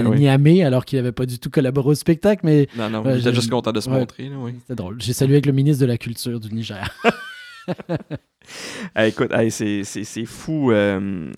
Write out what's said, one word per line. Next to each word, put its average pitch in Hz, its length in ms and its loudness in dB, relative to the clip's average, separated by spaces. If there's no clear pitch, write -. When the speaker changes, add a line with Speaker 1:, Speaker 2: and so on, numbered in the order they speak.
Speaker 1:
Ben 120 60 2
oui. 123 120 4
Speaker 2:
Niamey, 143 440 6
alors 127 200 2
qu'il 135 160 -2
avait 123 140 -2
pas 127 120 -2
du 123 140 -8
tout 147 100 -10
collaboré 135 420 2
au 147 40 6
spectacle. 185 480 2
Mais 151 240 4
Speaker 1:
Non, 110 120 -2
non, 110 140 -2
Speaker 2:
Ouais, 135 100 2
Speaker 1:
il 127 60 2
était 120 100 2
Speaker 2:
j'ai 120 60 2
Speaker 1:
juste 117 180 0
content 117 200 0
de 110 80 0
se 127 80 -6
Speaker 2:
Ouais. 131 100 2
Speaker 1:
montrer, 127 300 -6
là, 139 100 -10
oui. 120 220 -8
Speaker 2:
C'était 127 140 -12
drôle. 98 240 -8
J'ai 113 140 -4
salué 135 220 2
avec 143 100 4
le 143 60 4
ministre 139 300 2
de 139 40 6
la 120 140 0
Culture 120 400 -8
du 110 140 -12
Niger. 104 360 -8
<laughs> - 680 -6
Speaker 1:
Hey, 110 180 2
écoute, 123 200 -2
hey, 113 180 2
c'est, 104 360 -4
c'est, 104 180 -10
c'est 110 220 -8
fou, 147 460 -2
euh, 98 680 0